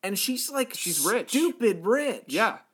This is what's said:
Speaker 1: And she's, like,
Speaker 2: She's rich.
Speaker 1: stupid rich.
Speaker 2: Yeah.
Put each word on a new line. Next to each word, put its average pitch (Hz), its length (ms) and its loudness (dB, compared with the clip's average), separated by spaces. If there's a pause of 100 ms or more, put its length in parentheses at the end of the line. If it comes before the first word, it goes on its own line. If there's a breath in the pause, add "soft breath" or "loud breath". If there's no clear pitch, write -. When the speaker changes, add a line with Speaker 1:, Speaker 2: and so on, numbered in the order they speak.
Speaker 1:
And 190 160 -2
she's, 254 320 -2
like, 262 220 -2
Speaker 2:
She's 151 320 -2
rich. 196 240 0
Speaker 1:
stupid 233 560 2
rich. 247 420 0
Speaker 2:
Yeah. 185 300 0 (160)